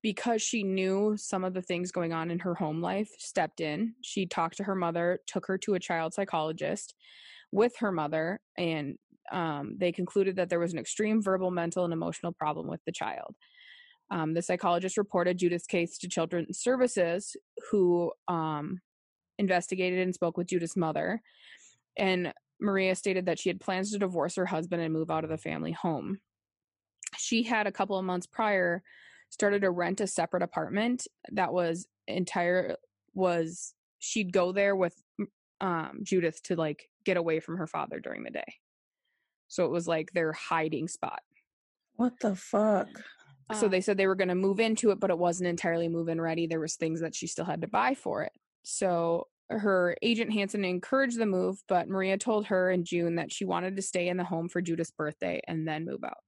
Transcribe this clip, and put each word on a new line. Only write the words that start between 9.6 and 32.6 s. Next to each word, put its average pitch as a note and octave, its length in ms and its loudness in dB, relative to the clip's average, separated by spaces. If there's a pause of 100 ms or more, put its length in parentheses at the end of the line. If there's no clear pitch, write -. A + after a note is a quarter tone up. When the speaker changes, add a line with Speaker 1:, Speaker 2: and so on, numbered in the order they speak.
Speaker 1:
they F3+ 140 2
concluded F#3+ 440 0
that F3+ 120 0
there F3 120 2
was E3+ 120 0
an D#3+ 60 -4
extreme G#3+ 440 0
verbal, F#3 280 2
mental, F3 340 0
and E3+ 80 0
emotional E3 400 -4
problem D#3 340 -4
with D#3+ 200 -6
the - 60 -6
child. - 420 -8 (760)
Um, D#3+ 220 -2
the E3+ 100 0
psychologist F3+ 540 0
reported F3+ 420 2
Judith's F3 280 0
case E3+ 320 0
to F3+ 100 -10
Children's E3+ 500 -2
Services, G#3+ 800 0 (340)
who, F3 420 4 (140)
um, D#3+ 540 -2 (580)
investigated F#3 640 2
and F#3 140 2
spoke E3+ 240 0
with F3 100 -2
Judith's E3+ 280 0
mother. F3 440 0 (760)
And F#3 360 2 (280)
Maria F#3+ 340 2
stated F#3 320 0
that E3+ 120 2
she F3+ 120 0
had F#3 100 -4
plans G3 320 -2
to G3+ 60 -4
divorce F3 380 0
her F#3 100 0
husband F3 360 -2
and D#3+ 120 0
move D#3+ 160 -2
out D#3+ 140 0
of D#3 60 -8
the D#3+ 80 -4
family D#3 340 -4
home. D#3+ 480 -2 (1000)
She A#3 260 0
had, A3 220 0
a G3 60 -2
couple F#3+ 260 -2
of F#3+ 60 -2
months F3+ 220 -2
prior, F#3 560 2 (480)
started G3+ 320 2
to F#3+ 80 4
rent F3 300 -2
a G3+ 60 0
separate F3 360 0
apartment G#3 640 -2 (260)
that F3+ 200 0
was F3 340 0 (200)
entire-, F3 720 0 (380)